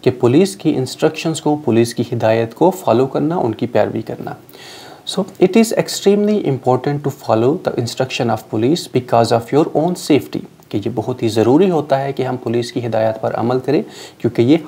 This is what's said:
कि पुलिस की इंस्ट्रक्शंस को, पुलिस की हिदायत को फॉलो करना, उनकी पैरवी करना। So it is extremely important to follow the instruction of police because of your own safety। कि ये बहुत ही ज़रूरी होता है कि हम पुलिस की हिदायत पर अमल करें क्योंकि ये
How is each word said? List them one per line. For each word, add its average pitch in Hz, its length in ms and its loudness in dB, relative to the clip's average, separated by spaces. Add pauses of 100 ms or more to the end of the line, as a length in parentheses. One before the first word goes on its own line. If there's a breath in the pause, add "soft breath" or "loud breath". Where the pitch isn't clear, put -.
कि 127 60 4
पुलिस 139 460 2
की - 160 -2
इंस्ट्रक्शंस 151 680 -2
को, 151 160 0
पुलिस 117 380 2
की - 100 -4
हिदायत 113 500 0
को 175 180 4
फॉलो 123 360 0
करना, 151 300 -2
उनकी 113 280 -2
पैरवी 110 360 -2
करना। - 340 -10 (720 loud breath)
So - 100 -6
it 190 320 2
is 226 240 4
extremely 208 720 0
important 135 600 0
to 143 40 -2
follow 123 500 0 (100)
the - 120 -4
instruction 117 580 -4
of - 20 -8 (160)
police 127 400 0
because 117 460 2
of - 120 -8
your 151 120 4 (120)
own 170 180 0
safety। - 500 0 (260)
कि 110 60 -4
ये 104 120 -4
बहुत 123 340 -4
ही 117 60 0
ज़रूरी 120 400 4
होता 143 280 0
है 139 160 -4
कि 131 100 -4
हम 127 140 -4
पुलिस 120 340 -4
की 139 80 -4
हिदायत 110 380 -2
पर - 140 -4
अमल 120 280 -2
करें 143 240 0 (360 loud breath)
क्योंकि 117 240 0
ये 156 240 4